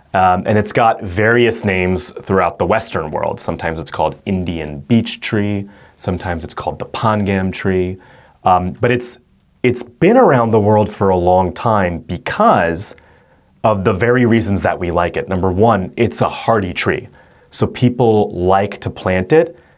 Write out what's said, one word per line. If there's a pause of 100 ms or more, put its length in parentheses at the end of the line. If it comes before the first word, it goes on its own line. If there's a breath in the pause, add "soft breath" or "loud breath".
(120)
um,
and
it's
got
various
names (120)
throughout
the
Western
world.
Sometimes
it's
called
Indian
beech
tree, (260 loud breath)
sometimes
it's
called
the
Pangam
tree. (460 loud breath)
Um,
but
it's, (420)
it's
been
around
the
world
for
a
long
time
because (680 soft breath)
of
the
very
reasons
that
we
like
it.
Number
one,
it's
a
hardy
tree. (440 soft breath)
So
people
like
to
plant
it (220 soft breath)